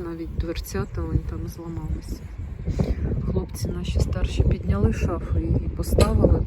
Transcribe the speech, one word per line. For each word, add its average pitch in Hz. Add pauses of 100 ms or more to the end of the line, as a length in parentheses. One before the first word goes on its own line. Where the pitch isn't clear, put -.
навіть 165
дверцята 170
вон 165 (100)
там 214
зламалися. - (1080)
Хлопці -
наші -
старші -
підняли 208
шафу -
і -
поставили -